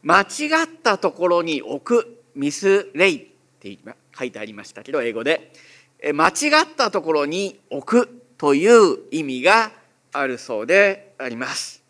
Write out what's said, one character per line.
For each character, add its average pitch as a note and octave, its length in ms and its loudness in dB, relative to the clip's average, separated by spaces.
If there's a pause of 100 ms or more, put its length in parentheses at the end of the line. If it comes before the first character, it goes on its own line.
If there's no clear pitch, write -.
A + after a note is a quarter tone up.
間 F3 200 4
違 - 20 -2
っ D#4 440 -2 (140)
た G#3 160 0
と F3+ 140 -2
こ F3+ 160 -2
ろ F3 140 2
に D#3+ 200 -4
置 D3 400 -2
く、 - 200 -18 (120)
ミ C#3+ 160 -4
ス G3 440 0
レ F3+ 160 4
イ D#3 60 -4
っ - 100 -18 (340)
て G2+ 180 -18 (380)
書 C3 80 -8
い A2+ 80 -8
て G#2 80 -16
あ G#2+ 40 -10
り G#2+ 80 -16
ま G2+ 120 -18
し - 80 -20
た G2+ 100 -20
け C3+ 80 -18
ど、 C#3+ 120 -4
英 A#2 100 -4
語 A2+ 100 -8
で。 D#3 300 -4 (480)
え、 D3 120 -4
間 D#3 160 2
違 - 20 4
っ - 20 -18 (440)
た A#3 140 0
と F#3+ 120 -2
こ D#3+ 100 -4
ろ D3 140 0
に F#3 340 -6 (100)
置 G#3+ 360 0
く - 160 -20 (160)
と C#3+ 160 2
い D#3+ 140 2
う G#3+ 300 6 (140)
意 D#3 100 -4
味 B2+ 200 -6
が G#3+ 280 2 (420)
あ C#3+ 140 -4
る B2 120 -6
そ A2 240 -8
う A#2 40 -8
で G3 520 2
あ C3 100 -10
り A#2 80 -8
ま B2 180 -8
す。 - 360 -12